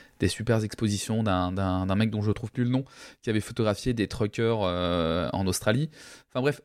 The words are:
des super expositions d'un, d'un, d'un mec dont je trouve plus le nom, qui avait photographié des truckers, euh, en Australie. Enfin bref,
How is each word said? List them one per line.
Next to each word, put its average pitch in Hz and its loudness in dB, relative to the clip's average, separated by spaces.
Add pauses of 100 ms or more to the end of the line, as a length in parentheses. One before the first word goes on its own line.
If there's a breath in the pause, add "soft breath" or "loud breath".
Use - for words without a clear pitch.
(200 loud breath)
des 98 4
super 110 0
expositions 110 0
d'un, 92 2
d'un, 95 0
d'un 95 2
mec 110 2
dont 104 -2
je 107 2
trouve 107 -4
plus 123 -2
le 120 2
nom, 131 2 (360 loud breath)
qui - -2
avait 107 2
photographié 113 0
des 107 0
truckers, 113 0
euh, 87 0
en 95 -2
Australie. 120 0 (380 loud breath)
Enfin 131 -4
bref, 143 0